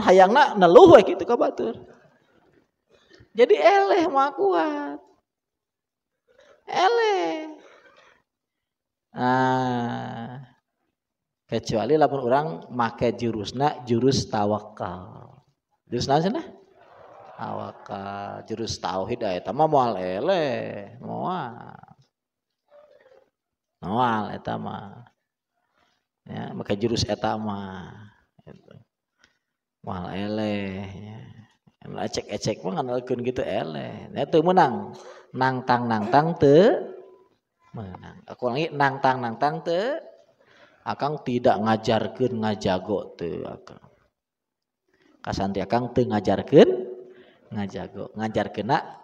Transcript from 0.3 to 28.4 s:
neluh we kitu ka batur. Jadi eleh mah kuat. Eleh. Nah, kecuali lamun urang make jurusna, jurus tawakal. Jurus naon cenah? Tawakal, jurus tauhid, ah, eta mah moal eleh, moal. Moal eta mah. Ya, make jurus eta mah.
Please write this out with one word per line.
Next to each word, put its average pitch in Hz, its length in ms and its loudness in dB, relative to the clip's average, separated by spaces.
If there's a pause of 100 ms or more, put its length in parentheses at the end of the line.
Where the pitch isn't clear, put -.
neluh 196 400 10
we 240 80 12
kitu 185 240 -2
ka - 80 0
batur. - 400 -2 (1600)
Jadi 262 240 6
eleh 392 480 4
mah 269 320 2
kuat. 302 640 -2 (1700)
Eleh. 349 880 0 (1600)
Nah, 123 1300 -2 (1040)
kecuali 113 480 -2
lamun 139 240 0
urang 135 260 0 (220)
make 117 480 -2
jurusna, 120 640 -4
jurus 120 480 0
tawakal. 104 1120 -6 (480)
Jurus 120 160 -4
naon 139 160 2
cenah? 233 240 -4 (880)
Tawakal, 101 1120 -12
jurus 107 320 -10
tauhid, 101 480 -6
ah, 95 80 -2
eta 90 160 -6
mah 135 160 2
moal 127 320 2
eleh, 110 1040 -4
moal. 117 720 -8 (2000)
Moal 107 560 -2
eta - 240 -8
mah. 104 480 -14 (1120)
Ya, - 320 -12
make 104 240 -6
jurus 110 240 -2
eta 107 320 -4
mah. 104 560 -10 (560)